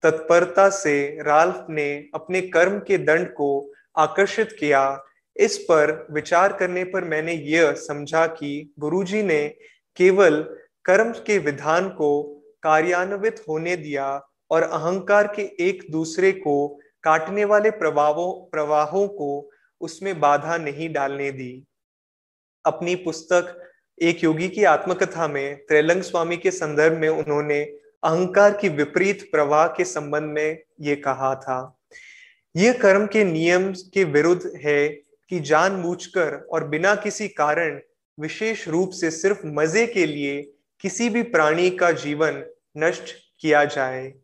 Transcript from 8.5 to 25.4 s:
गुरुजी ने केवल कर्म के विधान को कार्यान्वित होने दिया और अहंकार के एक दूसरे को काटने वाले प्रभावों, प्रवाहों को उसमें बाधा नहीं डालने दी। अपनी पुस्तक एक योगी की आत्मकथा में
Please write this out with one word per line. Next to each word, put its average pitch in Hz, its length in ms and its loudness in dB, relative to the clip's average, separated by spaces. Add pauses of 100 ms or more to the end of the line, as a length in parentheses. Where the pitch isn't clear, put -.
गुरुजी 180 440 -2
ने 151 320 0 (400)
केवल 180 600 4 (280)
कर्म 214 260 4
के 214 260 -2
विधान 156 520 0
को 147 340 0 (400)
कार्यान्वित 185 840 0
होने 160 260 -4
दिया 139 520 -6 (240)
और 160 120 2
अहंकार 185 640 0 (120)
के - 20 -2
एक 185 500 -4
दूसरे 165 400 0
को 143 480 -2 (240)
काटने 160 420 0
वाले 208 260 4
प्रभावों, 156 800 -2
प्रवाहों 151 560 0
को 143 420 -8 (320)
उसमें 180 380 -8
बाधा 151 380 2
नहीं 156 360 -8
डालने 139 380 -4
दी। 131 320 -14 (1000)
अपनी 180 300 -2
पुस्तक 175 760 -4 (300)
एक 170 220 0
योगी 165 260 0
की 208 140 0
आत्मकथा 175 640 2
में 143 300 -6